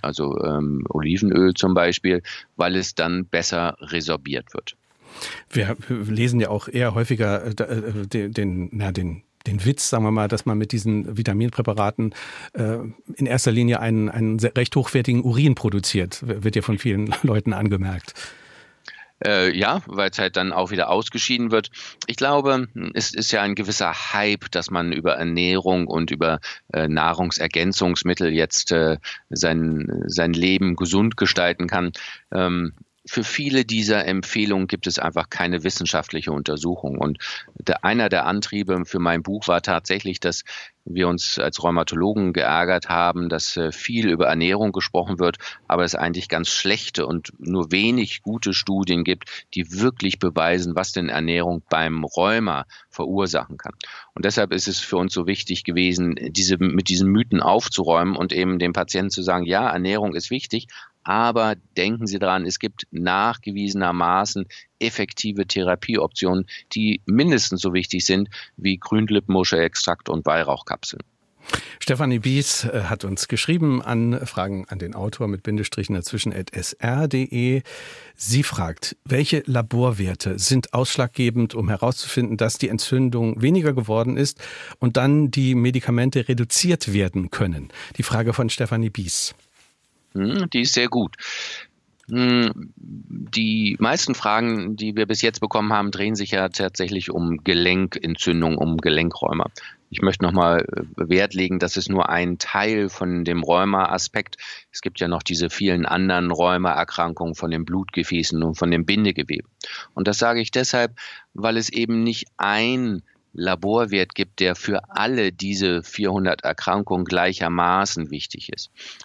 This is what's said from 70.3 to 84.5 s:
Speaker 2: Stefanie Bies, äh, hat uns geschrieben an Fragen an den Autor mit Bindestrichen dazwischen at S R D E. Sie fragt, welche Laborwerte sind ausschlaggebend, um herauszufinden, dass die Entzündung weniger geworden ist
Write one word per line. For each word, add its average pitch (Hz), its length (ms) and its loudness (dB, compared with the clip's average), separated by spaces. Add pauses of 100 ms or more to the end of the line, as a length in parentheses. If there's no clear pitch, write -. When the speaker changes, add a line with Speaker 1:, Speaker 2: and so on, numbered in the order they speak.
Speaker 2:
Stefanie 127 420 0
Bies, 135 440 0
äh, 117 200 -2
hat 101 200 -4
uns 95 240 -4
geschrieben 147 540 0
an 120 440 0
Fragen 95 440 -4
an 95 80 -8
den 92 160 -8
Autor 104 340 -4
mit 98 140 -4
Bindestrichen 104 520 -4
dazwischen 101 380 -4
at 95 220 -8
S - 180 -6
R 131 340 0
D 131 180 0
E. 127 380 0 (520)
Sie 120 280 2
fragt, - 600 -4
welche 139 400 2
Laborwerte 110 920 0
sind 123 340 2
ausschlaggebend, 120 800 0
um 113 140 -2
herauszufinden, 113 680 0
dass 110 180 2
die - 140 -2
Entzündung 117 720 0
weniger 151 320 4
geworden 113 420 0
ist 143 240 0 (380)